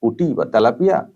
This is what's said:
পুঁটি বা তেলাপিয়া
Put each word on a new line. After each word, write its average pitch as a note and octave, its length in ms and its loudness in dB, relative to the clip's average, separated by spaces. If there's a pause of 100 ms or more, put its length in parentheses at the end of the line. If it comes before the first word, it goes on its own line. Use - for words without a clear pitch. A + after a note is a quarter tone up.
পুঁটি C3+ 300 0
বা D#2+ 120 -2
তেলাপিয়া B2 520 2 (180)